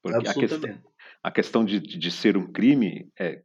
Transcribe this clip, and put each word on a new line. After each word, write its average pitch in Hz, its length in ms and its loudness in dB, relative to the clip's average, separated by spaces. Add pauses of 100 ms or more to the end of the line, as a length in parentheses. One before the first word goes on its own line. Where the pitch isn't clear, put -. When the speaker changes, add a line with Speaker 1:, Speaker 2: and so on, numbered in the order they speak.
Speaker 1:
Porque 92 160 -2 (120)
a 98 40 -2
quest-, 139 100 0
Speaker 2:
Absolutamente. 117 400 -4 (380)
Speaker 1:
a 92 100 -4
questão 113 340 2
de, 98 160 0
de, 90 160 -12
de 85 140 -4
ser 98 260 2
um 90 120 -4
crime 110 720 2
é 87 260 -6